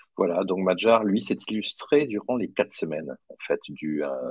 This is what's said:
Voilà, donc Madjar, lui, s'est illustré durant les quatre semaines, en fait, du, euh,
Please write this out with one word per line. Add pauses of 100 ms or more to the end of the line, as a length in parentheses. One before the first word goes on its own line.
(160)
Voilà,
donc
Madjar,
lui,
s'est (100)
illustré
durant
les
quatre
semaines, (140)
en (100)
fait,
du,
euh, (220)